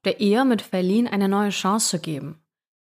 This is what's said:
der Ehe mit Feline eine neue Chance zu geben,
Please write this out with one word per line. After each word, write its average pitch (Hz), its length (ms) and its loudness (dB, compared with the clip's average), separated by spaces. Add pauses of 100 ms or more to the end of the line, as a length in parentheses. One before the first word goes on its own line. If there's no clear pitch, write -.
der 190 160 -2
Ehe 214 240 2
mit 240 160 2
Feline 196 500 0
eine 196 180 0
neue 202 220 2
Chance 196 380 -2
zu 180 100 -2
geben, 151 440 -8 (400)